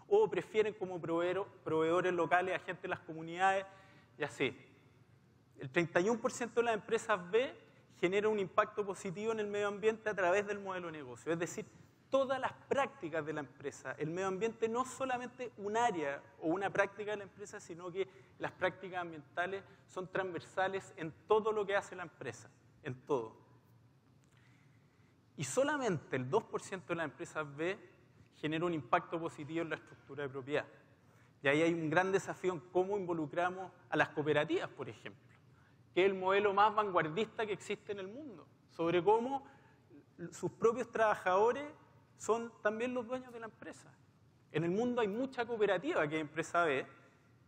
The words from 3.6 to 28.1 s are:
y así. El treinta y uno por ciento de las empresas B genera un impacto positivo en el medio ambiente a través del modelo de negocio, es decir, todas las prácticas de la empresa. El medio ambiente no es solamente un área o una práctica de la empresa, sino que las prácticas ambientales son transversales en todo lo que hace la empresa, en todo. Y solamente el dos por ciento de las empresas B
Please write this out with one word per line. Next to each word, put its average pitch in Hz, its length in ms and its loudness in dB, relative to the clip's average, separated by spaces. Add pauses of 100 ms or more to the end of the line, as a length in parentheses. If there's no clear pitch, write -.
y 151 60 -2
así. - 420 -2 (920)
El 143 120 -10
treinta 170 300 2
y 185 80 4
uno 233 120 2
por 247 120 -2
ciento 240 280 -2
de 233 40 0
las 233 100 0
empresas 202 560 -2
B 254 240 2 (440)
genera 202 320 2
un 214 80 0
impacto 208 460 0
positivo 196 480 -4
en 220 80 -2
el 208 60 -2
medio 202 220 -2
ambiente 214 400 -2
a 214 60 -2
través 190 320 2
del 208 120 -4
modelo 185 280 -6
de 165 60 -8
negocio, 135 380 -8
es 170 80 0
decir, 170 280 -6 (420)
todas 269 320 2
las 226 120 -4
prácticas 165 720 -2
de 151 80 -4
la 151 80 -4
empresa. 131 560 -10
El 151 140 -2
medio 185 160 -2
ambiente 220 420 -2
no 233 140 0
es 247 60 -6
solamente 247 720 -6
un 208 180 -4
área 165 440 0 (200)
o 170 80 -2
una 190 200 0
práctica 202 440 0
de 208 60 -4
la 202 40 -12
empresa, 196 380 -16
sino 175 320 -12
que 185 160 -4 (320)
las 151 100 -4
prácticas 180 520 -4
ambientales 175 600 -6 (240)
son 185 240 -8
transversales 190 840 -2
en 160 160 -6 (160)
todo 214 240 4
lo 214 120 0
que 196 120 0
hace 190 180 -2
la 185 80 -10
empresa, - 480 -10 (320)
en 127 200 -6
todo. 113 340 -2 (2000)
Y 160 80 -6
solamente 254 720 0
el 127 120 -4
dos 202 140 2
por - 200 -8
ciento 185 260 -10
de 175 80 -4
las 170 80 -4
empresas 156 420 -8 (100)
B 175 220 -4 (600)